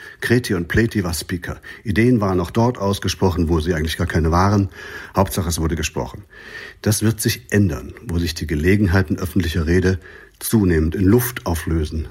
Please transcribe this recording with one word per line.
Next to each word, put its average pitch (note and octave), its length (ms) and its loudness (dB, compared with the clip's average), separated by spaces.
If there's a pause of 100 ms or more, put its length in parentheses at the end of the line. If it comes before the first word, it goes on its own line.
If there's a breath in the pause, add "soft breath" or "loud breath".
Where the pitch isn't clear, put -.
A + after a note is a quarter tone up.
(220 loud breath)
Kreti A#2+ 320 0
und E2+ 140 -2
Pleti G#2+ 360 0
war F2 80 -4
Speaker. - 480 -8 (240 loud breath)
Ideen A2+ 360 2
waren F#2+ 200 0
auch F2 100 -4
dort A#2+ 280 0
ausgesprochen, F2+ 720 0
wo E2+ 100 2
sie E2+ 140 0
eigentlich D#2 240 -4
gar F#2 80 0
keine D#2+ 260 0
waren. G2 380 2 (440 loud breath)
Hauptsache, F#2 360 0
es D#2+ 100 -2
wurde D#2+ 160 0
gesprochen. - 480 -6 (560 loud breath)
Das G#2 220 0
wird A2+ 180 2
sich - 300 -2
ändern, D#2+ 420 0 (100)
wo E2 160 -4
sich E2+ 160 -2
die D#2+ 140 -6
Gelegenheiten F#2 720 2
öffentlicher E2+ 480 -2
Rede F2+ 340 2 (400 loud breath)
zunehmend E2+ 560 2
in G2+ 80 2
Luft A#2+ 400 4
auflösen, D#2+ 680 -2